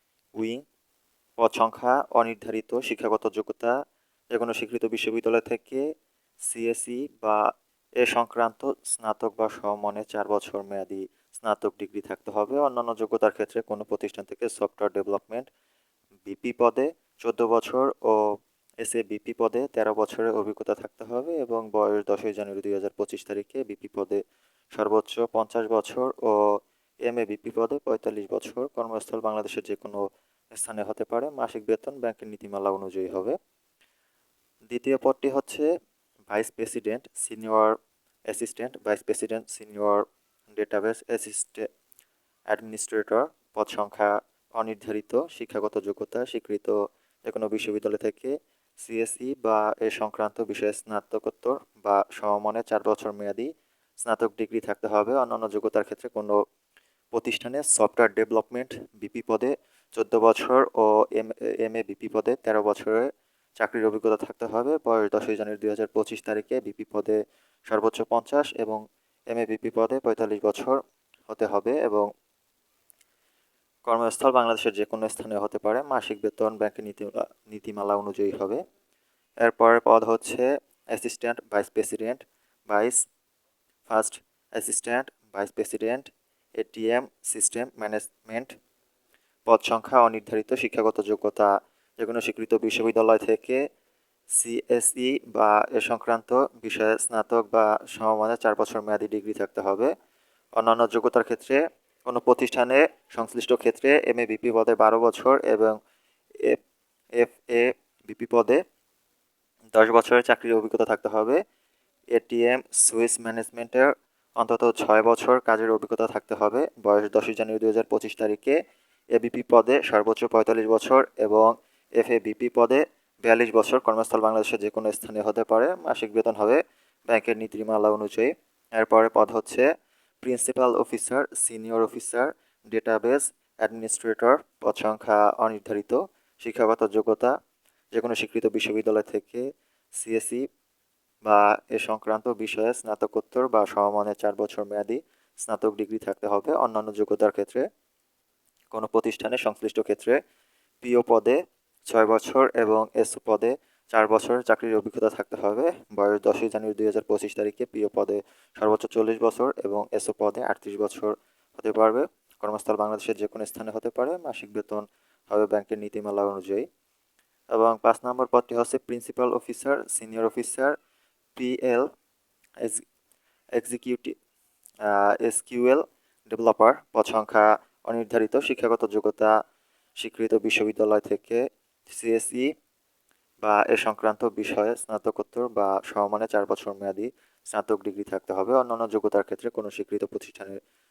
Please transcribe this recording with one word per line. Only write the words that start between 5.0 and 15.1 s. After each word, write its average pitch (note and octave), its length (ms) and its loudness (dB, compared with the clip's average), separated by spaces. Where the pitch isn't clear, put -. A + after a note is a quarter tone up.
থেকে A#2+ 280 -8
সিএসই A#2 600 -6
বা G#2+ 180 0
এ B2 140 2
সংক্রান্ত A#2 540 -2
স্নাতক A2 520 -6
বা A2 120 0
সমমানের G#2 580 -6
চার G#2 220 -6
বছর G2+ 340 -2
মেয়াদী F#3+ 400 -10
স্নাতক G#2+ 460 -2
ডিগ্রি G#2 240 -10
থাকতে - 280 -10
হবে। G#2 280 -2
অন্যান্য B2 380 0
যোগ্যতার A2 360 2
ক্ষেত্রে - 300 -6
কোনো G#2 220 -8
প্রতিষ্ঠান G2+ 400 -8
থেকে - 240 -10
সফটওয়্যার G#2 480 -4
ডেভেলপমেন্ট G2+ 500 -6